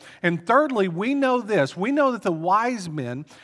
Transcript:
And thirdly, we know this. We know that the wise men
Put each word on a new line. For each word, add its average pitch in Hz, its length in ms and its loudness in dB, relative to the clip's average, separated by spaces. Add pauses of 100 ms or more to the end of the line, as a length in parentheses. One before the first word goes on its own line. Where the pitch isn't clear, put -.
(220)
And 170 240 -2
thirdly, 247 420 2
we 202 260 -2
know 254 260 2
this. 196 340 0
We 202 160 -2
know 277 220 2
that 226 80 -6
the 196 100 -2
wise 190 560 0
men 139 380 -8 (200)